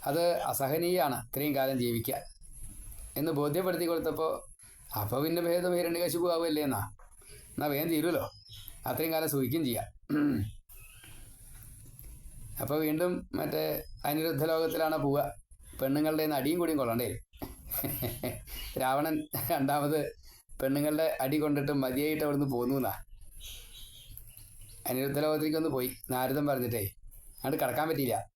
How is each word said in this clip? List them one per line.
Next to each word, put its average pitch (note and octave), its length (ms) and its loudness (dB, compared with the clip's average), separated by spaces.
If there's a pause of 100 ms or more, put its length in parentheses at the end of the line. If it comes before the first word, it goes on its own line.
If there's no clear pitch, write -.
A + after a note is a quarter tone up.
അത് E3+ 280 4
അസഹനീയാണ് C#3+ 920 2
ഇത്രയും C#3+ 300 0
കാലം C3+ 240 2
ജീവിക്കുക" A#2+ 360 2 (1000)
എന്ന് D#3 140 2
ബോധ്യപ്പെടുത്തി E3 540 2
കൊടുത്തപ്പോ, D#3+ 600 0 (560)
"അപ്പൊ B2 220 0
പിന്നെ E3 180 2
ഭേദം F3 340 2
ഹിരണ്യകശിപു E3+ 560 2
ആവുമല്ലേ E3 320 2
എന്നാ, G#2+ 320 -2 (360)
എന്നാ - 360 -6
വേഗം D3+ 220 0
തീരുമല്ലോ, D#3 420 2 (560)
അത്രയും D3+ 260 0
കാലം D#3+ 160 2
സുഖിക്കുകയും C#3 360 2
ചെയ്യാം." A#2 200 0 (2750)
അപ്പൊ D3 140 -2
വീണ്ടും D#3+ 580 0
മറ്റേ D3+ 500 -2 (220)
അനിരുദ്ധ D#3 400 0
ലോകത്തിലാണ് D#3+ 520 2
പോവുക, C#3 360 2 (480)
പെണ്ണുങ്ങളുടെ D3+ 360 2
കയ്യിൽ D#3 120 2
നിന്ന് C#3+ 120 0
അടിയും D#3+ 180 2
കൂടിയും D#3+ 180 2
കൊള്ളണ്ടേ A#2+ 280 2
വരും. - 420 -8 (1300)
രാവണൻ D3+ 460 2 (240)
രണ്ടാമത് D3 680 2 (440)
പെണ്ണുങ്ങളുടെ D3+ 580 2
അടി C3+ 160 2
കൊണ്ടിട്ട് D3 340 2
മതിയായിട്ട് C#3+ 520 2
അവിടുന്ന് C#3+ 220 2
പോന്നു B2+ 300 2
എന്നാ. A2+ 280 0 (1800)
അനിരുദ്ധ C3+ 320 2
ലോകത്തേക്കൊന്ന് D#3 500 2
പോയി B2+ 260 0 (140)
നാരദൻ C3 380 2
പറഞ്ഞിട്ടേ, A#2+ 360 0
അങ്ങോട്ട് - 800 -4
കടക്കാൻ C#3+ 260 2
പറ്റിയില്ല B2 460 0